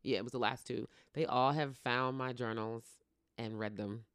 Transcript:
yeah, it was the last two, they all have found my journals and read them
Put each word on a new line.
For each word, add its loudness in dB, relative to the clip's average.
yeah, 2
it -2
was -6
the -4
last 0
two, -4
they 0
all 4
have 0
found 2
my -2
journals -2
and -6
read -2
them -4